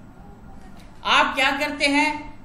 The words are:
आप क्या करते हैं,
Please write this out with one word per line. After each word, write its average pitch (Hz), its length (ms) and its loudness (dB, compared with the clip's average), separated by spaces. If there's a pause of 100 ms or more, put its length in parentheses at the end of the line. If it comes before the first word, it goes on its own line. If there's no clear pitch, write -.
(1040)
आप 269 300 4
क्या 269 160 4
करते 294 360 0
हैं, 294 580 2